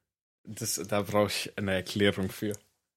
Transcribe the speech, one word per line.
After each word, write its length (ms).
das, 320
da 140
brauch 260
ich 300
eine 160
Erklärung 560
für. 240